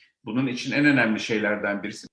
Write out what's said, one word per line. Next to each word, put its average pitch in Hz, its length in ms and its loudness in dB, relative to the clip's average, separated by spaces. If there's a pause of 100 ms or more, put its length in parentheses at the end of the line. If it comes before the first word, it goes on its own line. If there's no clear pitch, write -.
(240)
Bunun 127 220 -2
için 131 260 -6
en 147 120 2
önemli 113 360 4
şeylerden 104 640 -2
birisi - 300 -10